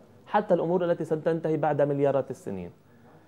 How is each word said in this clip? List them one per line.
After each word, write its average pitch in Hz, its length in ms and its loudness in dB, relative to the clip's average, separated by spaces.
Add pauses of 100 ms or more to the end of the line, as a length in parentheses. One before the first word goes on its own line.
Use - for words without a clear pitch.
(260)
حتى - 280 2
الأمور 170 300 0
التي 170 200 0
ستنتهي 160 520 -2
بعد 151 260 0
مليارات 139 480 2
السنين. 92 400 -10 (580)